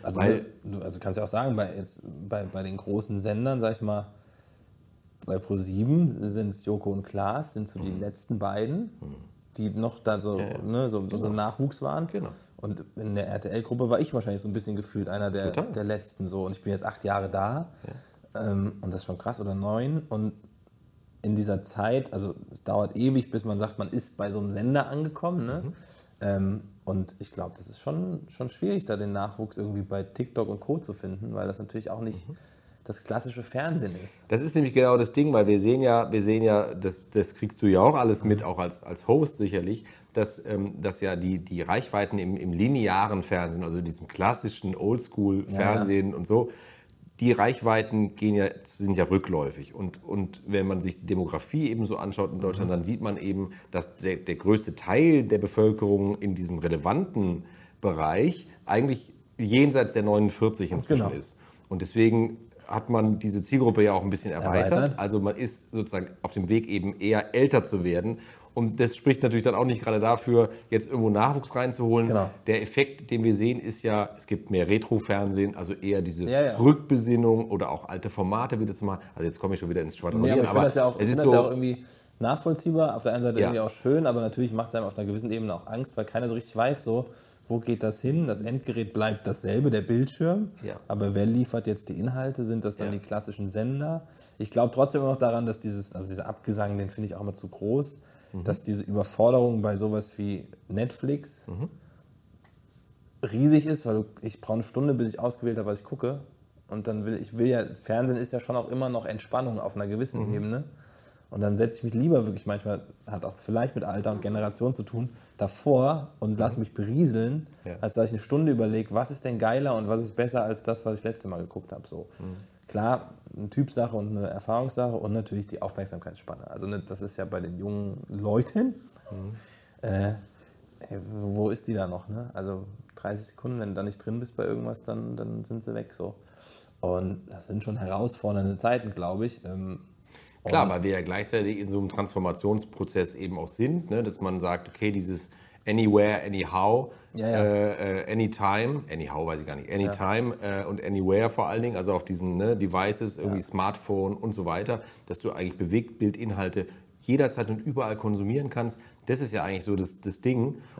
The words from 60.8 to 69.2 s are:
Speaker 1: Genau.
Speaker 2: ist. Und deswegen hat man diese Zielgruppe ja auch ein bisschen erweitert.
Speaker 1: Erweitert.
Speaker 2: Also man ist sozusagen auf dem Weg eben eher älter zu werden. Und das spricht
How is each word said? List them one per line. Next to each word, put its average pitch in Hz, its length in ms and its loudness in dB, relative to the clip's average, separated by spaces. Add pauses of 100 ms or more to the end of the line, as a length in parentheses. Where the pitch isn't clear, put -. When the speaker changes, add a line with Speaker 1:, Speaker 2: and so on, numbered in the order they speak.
Speaker 1:
Genau. 73 120 -2
Speaker 2:
ist. - 220 -12 (320)
Und 90 140 -4
deswegen 113 540 4 (300)
hat 110 220 -4
man 110 300 4
diese 101 240 -2
Zielgruppe 117 400 6
ja 104 100 8
auch 95 100 2
ein 101 60 0
bisschen 95 220 -4
erweitert. 87 460 2
Speaker 1:
Erweitert. 139 220 2
Speaker 2:
Also 101 200 2
man 101 160 0
ist - 360 -6
sozusagen 98 380 -4 (140)
auf - 80 -6
dem 92 180 -2
Weg 113 180 4
eben 98 320 -2
eher 104 360 2
älter 123 280 6
zu 95 200 -2
werden. 90 360 0 (340)
Und 113 280 0
das 120 160 2
spricht 139 260 2